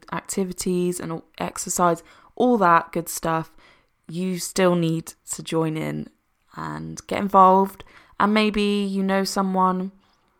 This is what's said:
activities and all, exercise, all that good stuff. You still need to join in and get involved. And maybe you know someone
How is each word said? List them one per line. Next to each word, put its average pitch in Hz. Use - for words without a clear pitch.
activities 180
and 165
all, 165
exercise, 175
all 247
that 170
good 165
stuff. -
You 180
still 180
need 165
to -
join 160
in 151
and 160
get -
involved. 190
And 208
maybe 214
you 202
know 190
someone 185